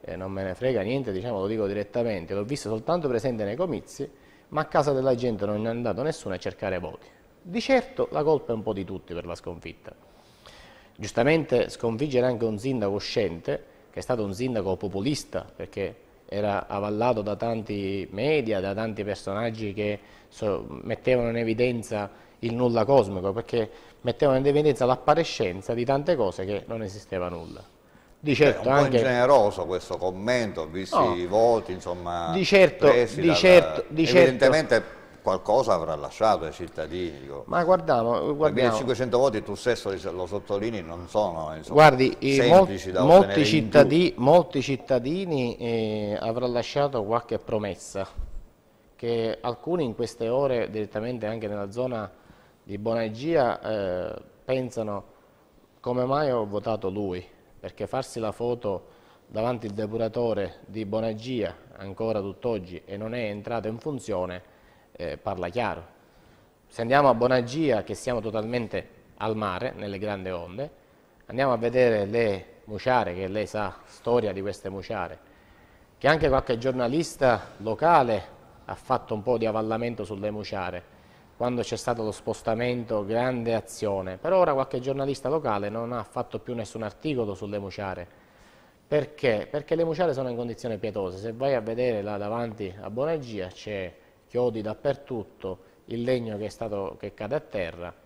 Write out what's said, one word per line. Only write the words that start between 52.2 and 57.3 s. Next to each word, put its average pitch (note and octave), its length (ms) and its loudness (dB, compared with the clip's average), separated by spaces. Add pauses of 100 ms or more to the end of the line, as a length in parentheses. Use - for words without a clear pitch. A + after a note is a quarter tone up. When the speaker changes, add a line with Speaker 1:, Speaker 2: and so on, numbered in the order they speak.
Speaker 1:
di G2+ 160 -10
Bonagia, A#2 840 0
eh, F2+ 540 -4 (300)
pensano: A2+ 600 -4 (760)
"Come B2 240 0
mai C#3 260 0
ho A#2 160 0
votato G#2 420 -4
lui?" F#2 380 -4 (320)